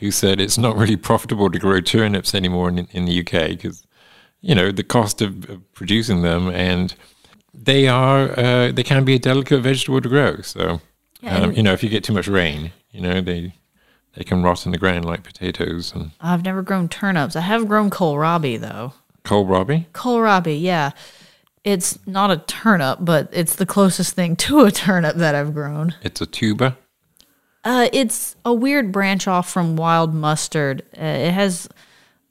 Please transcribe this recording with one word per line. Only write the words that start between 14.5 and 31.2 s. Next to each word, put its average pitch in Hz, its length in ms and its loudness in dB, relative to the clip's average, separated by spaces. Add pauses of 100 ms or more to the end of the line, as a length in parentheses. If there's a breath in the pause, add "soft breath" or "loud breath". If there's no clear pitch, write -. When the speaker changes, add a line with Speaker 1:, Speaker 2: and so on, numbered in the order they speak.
Speaker 1:
in 90 60 -4
the 87 60 -4
ground 87 260 0
like 85 180 -8
potatoes. 85 720 -8
And 87 160 -10 (100)
Speaker 2:
I've 175 240 -2
never 190 180 -6
grown 185 260 -4
turnips. 170 480 -4
I 160 60 -4
have 214 260 -2
grown 214 220 2
kohlrabi, 151 680 0
though. 110 360 -10 (300)
Speaker 1:
Kohlrabi? 101 680 2
Speaker 2:
Kohlrabi, 202 680 0
yeah. 165 300 0 (760 loud breath)
It's 196 420 -2
not 196 240 0
a 180 60 2
turnip, 165 640 0
but 165 320 2
it's 165 240 -2
the 196 80 -2
closest 190 500 2
thing 170 220 0
to 285 280 6
a - 60 8
turnip 165 460 0
that 160 180 2
I've 147 200 -2
grown. 151 480 -4
Speaker 1:
It's - 180 -10
a 80 60 -4
tuber? 117 500 0 (880)
Speaker 2:
Uh, 240 260 2
it's - 540 -2
a 240 80 0
weird 247 400 2
branch 196 340 0
off 180 220 0
from 165 280 0
wild 165 360 2
mustard. 151 720 -2 (120)
Uh, - 80 -12
it 151 280 -2